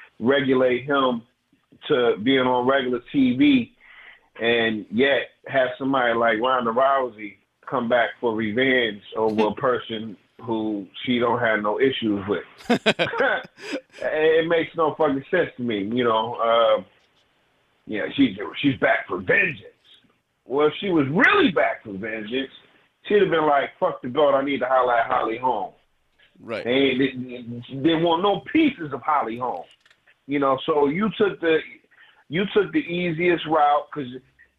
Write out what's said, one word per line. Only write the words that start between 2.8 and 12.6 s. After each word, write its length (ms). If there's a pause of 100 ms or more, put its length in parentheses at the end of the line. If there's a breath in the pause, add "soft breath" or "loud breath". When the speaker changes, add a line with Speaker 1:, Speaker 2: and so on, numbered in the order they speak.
Speaker 1:
T 280
V 340 (680 loud breath)
and 520
yet 400 (160)
have 220 (100)
somebody 340
like 280
Ronda 320
Rousey 640 (300)
come 220
back 220 (100)
for 140
revenge 640 (160)
over 300
a 80
Speaker 2:
<laughs> 20
Speaker 1:
person 580 (260)
who 460 (180)
she 140
don't 220
have 220
no 180
issues 480
with. 160 (240)